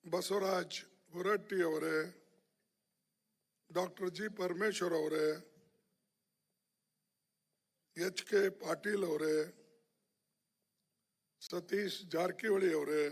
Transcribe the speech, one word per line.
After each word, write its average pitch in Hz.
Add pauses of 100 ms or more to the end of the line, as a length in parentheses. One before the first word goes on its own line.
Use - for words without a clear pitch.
ಬಸವರಾಜ್ 185 (340)
ಹೊರಟ್ಟಿ 196
ಅವರೇ, 160 (1800)
ಡಾಕ್ಟರ್ 180
ಜಿ 180
ಪರಮೇಶ್ವರ್ 180
ಅವರೇ, 156 (2750)
ಎಚ್ 180
ಕೆ 196
ಪಾಟೀಲ್ 196
ಅವರೇ, 156 (2000)
ಸತೀಶ್ 180
ಜಾರಕಿಹೊಳಿ 185
ಅವರೇ 151